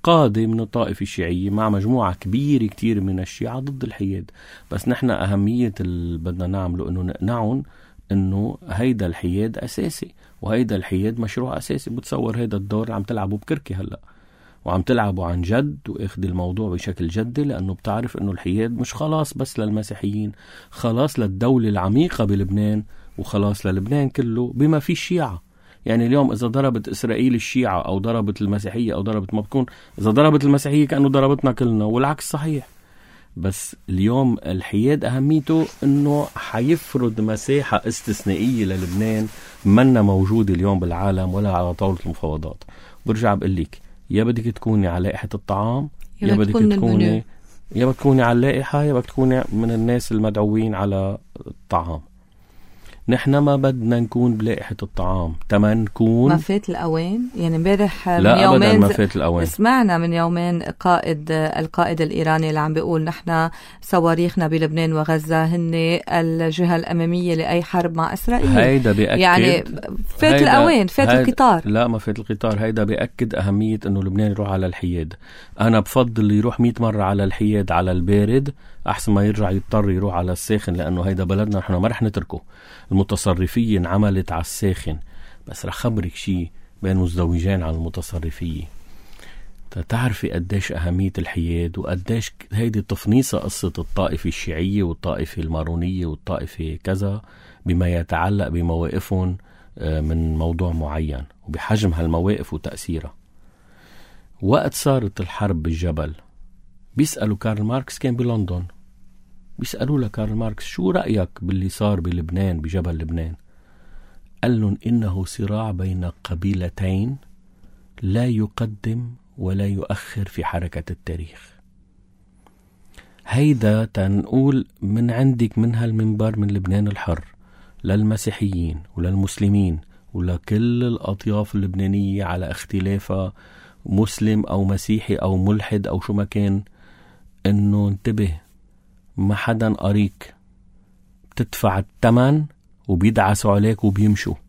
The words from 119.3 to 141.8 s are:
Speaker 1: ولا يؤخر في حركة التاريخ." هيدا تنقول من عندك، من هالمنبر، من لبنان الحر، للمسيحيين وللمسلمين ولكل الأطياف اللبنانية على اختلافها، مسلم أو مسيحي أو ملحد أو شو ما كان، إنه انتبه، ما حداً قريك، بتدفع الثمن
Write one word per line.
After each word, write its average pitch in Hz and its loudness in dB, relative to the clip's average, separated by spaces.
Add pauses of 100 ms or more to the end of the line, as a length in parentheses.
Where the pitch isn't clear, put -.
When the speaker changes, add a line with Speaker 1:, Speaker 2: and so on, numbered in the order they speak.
Speaker 1:
ولا 98 -2
يؤخر 101 -4
في - -8
حركة 87 -6
التاريخ." 82 -12 (1700)
هيدا 110 4
تنقول 113 2 (140)
من 113 2
عندك، 117 2
من 117 2
هالمنبر، 110 0
من 104 2
لبنان 101 0
الحر، 92 -4 (580)
للمسيحيين 98 0 (180)
وللمسلمين 95 2 (340)
ولكل 107 0
الأطياف 104 -2
اللبنانية 98 0
على 90 -4
اختلافها، 95 -4 (520)
مسلم 107 0
أو 98 -2
مسيحي 98 0
أو 95 0
ملحد 101 0
أو 90 -4
شو - -6
ما 101 0
كان، 101 0 (840)
إنه 101 4
انتبه، 101 -2 (840)
ما 98 2
حداً 110 0
قريك، 101 -2 (960)
بتدفع 101 -2
الثمن 127 4 (440)